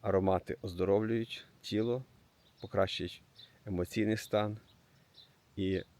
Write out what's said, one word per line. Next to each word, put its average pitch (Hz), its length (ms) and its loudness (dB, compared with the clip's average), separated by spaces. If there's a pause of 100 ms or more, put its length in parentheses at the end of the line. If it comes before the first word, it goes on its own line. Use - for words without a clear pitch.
Аромати 95 600 2
оздоровлюють 101 840 0 (160)
тіло, 120 440 -2 (560)
покращують 95 640 -2 (420)
емоційний 104 520 0
стан 107 400 -2 (1000)
і 95 280 0 (160)